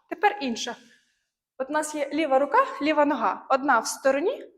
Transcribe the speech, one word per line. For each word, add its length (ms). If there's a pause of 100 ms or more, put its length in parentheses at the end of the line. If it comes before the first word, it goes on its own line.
Тепер 320
інша. 360 (840)
От 120
у 20
нас 220
є 180
ліва 260
рука, 280 (160)
ліва 220
нога. 440
Одна 300
в 80
стороні, 720